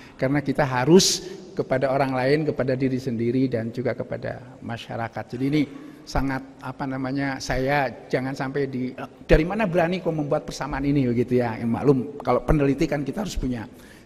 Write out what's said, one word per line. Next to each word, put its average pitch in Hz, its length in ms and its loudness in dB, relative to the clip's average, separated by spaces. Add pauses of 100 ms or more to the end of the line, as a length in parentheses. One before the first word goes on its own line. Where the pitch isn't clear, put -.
(200)
Karena 139 240 2
kita 139 240 2
harus 139 560 6 (320)
kepada 131 340 0
orang 135 220 2
lain, 131 260 4 (140)
kepada 131 240 0
diri 131 240 0
sendiri, 123 480 0
dan 113 240 -2
juga 123 240 -2
kepada 117 640 -8
masyarakat. 117 720 -8
Jadi, 131 160 -2
ini 147 140 2 (420)
sangat, 135 400 -2 (160)
apa 131 240 -8
namanya, 135 560 -4
saya 135 480 0 (240)
jangan 135 240 -2
sampai 135 320 -2
di, 127 240 -4 (320)
"Dari 160 240 6
mana 214 160 0
berani 175 400 0
kau 165 80 0
membuat 151 320 -2
persamaan 139 400 -6
ini?" 143 240 4
begitu, 120 320 2
ya. 117 160 -2
Yang 117 160 -2
maklum, 131 260 4 (220)
kalau 123 240 2
peneliti 143 400 4
kan 147 160 0
kita 135 240 -4
harus - 120 -8
punya 123 280 -2 (420)